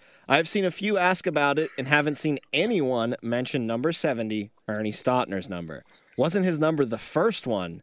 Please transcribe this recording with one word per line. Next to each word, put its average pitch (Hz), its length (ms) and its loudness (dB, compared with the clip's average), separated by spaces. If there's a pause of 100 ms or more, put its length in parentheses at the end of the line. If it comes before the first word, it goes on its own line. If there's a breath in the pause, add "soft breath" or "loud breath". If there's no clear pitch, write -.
(280 soft breath)
I've 156 180 4
seen 196 200 2
a 180 40 2
few 196 280 -2
ask 180 280 2
about 147 320 2
it 156 200 -2
and 135 100 -4
haven't 147 280 4
seen 151 240 0 (120)
anyone 131 720 0
mention 123 420 -2
number 117 260 -2
seventy, 110 600 -2 (180)
Ernie 107 240 -4
Stautner's 104 560 -2
number. 82 340 -10 (360 soft breath)
Wasn't 170 260 4
his 170 160 0
number 156 240 2
the 113 140 -2
first - 480 -2
one 90 360 -4